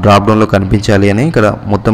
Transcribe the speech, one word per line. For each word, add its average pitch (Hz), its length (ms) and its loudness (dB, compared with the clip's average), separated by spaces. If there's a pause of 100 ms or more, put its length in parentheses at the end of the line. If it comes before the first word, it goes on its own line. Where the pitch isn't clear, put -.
డ్రాప్ 101 260 4
డౌన్‌లో 110 260 2
కనిపించాలి 101 580 0
అని 117 180 -2
ఇక్కడ 110 160 0 (260)
మొత్తం 104 200 -2